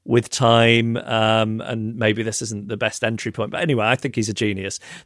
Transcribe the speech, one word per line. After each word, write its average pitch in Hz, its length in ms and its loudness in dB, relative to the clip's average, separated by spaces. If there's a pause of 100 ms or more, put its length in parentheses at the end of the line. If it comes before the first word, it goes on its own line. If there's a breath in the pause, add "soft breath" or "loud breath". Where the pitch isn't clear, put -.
with 120 240 2
time, 117 680 4
um, 110 640 0
and 113 340 -6
maybe 110 300 0
this 107 180 -4
isn't 104 240 -8
the 110 100 -6
best 107 280 -4
entry 113 260 -4
point. 107 220 -6
But - 80 -4
anyway, 127 260 2
I 120 80 2
think 131 220 -4
he's 110 120 0
a 107 60 -4
genius. 98 460 -4 (260 loud breath)